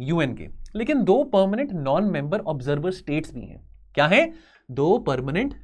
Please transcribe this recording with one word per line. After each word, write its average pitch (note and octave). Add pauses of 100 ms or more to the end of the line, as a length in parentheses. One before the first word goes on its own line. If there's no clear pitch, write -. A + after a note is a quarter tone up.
यूएन C#3
के, E2 (280)
लेकिन A#3+
दो A3+
परमानेंट G#3
नॉन D3+
मेंबर D#3+
ऑब्जर्वर D3
स्टेट्स D#3
भी B2
हैं। - (340)
क्या C#3+
हैं? D4 (380)
दो D3+
परमानेंट C#3+